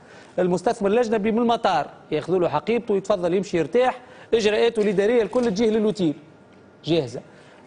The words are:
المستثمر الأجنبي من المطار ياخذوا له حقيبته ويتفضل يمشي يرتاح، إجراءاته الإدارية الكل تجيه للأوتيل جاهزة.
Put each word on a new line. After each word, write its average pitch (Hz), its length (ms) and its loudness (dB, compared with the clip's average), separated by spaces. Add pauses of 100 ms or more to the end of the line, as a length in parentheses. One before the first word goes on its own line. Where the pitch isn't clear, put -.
(400)
المستثمر 180 500 0
الأجنبي 220 420 0
من 208 60 0
المطار 226 500 0 (240)
ياخذوا 160 280 -2
له 165 100 2
حقيبته 214 440 -2
ويتفضل 185 400 -2
يمشي 185 240 -2
يرتاح، 240 440 0 (320)
إجراءاته 220 480 2
الإدارية 208 400 2
الكل 240 240 0
تجيه 214 240 0
للأوتيل 208 440 0 (720)
جاهزة. 143 360 -2 (460)